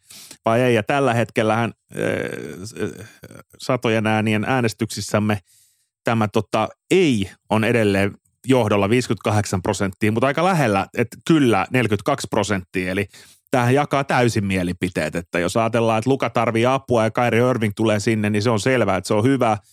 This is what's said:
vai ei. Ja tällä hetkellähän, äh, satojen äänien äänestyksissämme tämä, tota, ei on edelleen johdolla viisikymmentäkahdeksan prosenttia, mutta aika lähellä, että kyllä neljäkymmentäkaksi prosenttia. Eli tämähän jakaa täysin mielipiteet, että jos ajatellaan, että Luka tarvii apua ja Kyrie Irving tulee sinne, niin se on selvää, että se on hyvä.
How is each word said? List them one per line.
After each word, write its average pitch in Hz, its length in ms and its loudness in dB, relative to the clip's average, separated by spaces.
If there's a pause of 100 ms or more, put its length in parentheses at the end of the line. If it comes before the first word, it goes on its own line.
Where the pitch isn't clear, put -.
(440)
vai 113 160 2
ei. 123 140 2
Ja 107 80 2
tällä 139 320 0
hetkellähän, 113 580 0 (240)
äh, 90 1080 -6 (520)
satojen 113 480 -2
äänien 107 380 0
äänestyksissämme 107 920 -2 (680)
tämä, 113 240 0
tota, 107 400 -2 (220)
ei 139 400 2 (200)
on 110 140 2
edelleen 101 480 2 (340)
johdolla 107 440 2
viisikymmentäkahdeksan 107 720 -2
prosenttia, 104 500 -2
mutta 113 140 0
aika 143 180 0
lähellä, 120 420 2 (120)
että 120 180 -4 (100)
kyllä 123 440 4
neljäkymmentäkaksi 117 600 -2
prosenttia. 95 600 -4
Eli 98 160 -2 (440)
tämähän 123 240 2
jakaa 143 300 0
täysin 120 400 0
mielipiteet, 90 720 -4
että 87 220 -6
jos 87 180 -2
ajatellaan, 113 420 0
että 113 120 -2
Luka 131 200 0
tarvii 113 360 0
apua 123 380 2
ja 110 60 0
Kyrie 120 400 2
Irving 113 260 -2
tulee 110 240 2
sinne, 107 300 0
niin 104 120 -2
se 123 80 0
on 110 100 0
selvää, 113 360 2
että 92 120 -6
se 113 60 0
on 104 100 2
hyvä. 123 340 2 (140)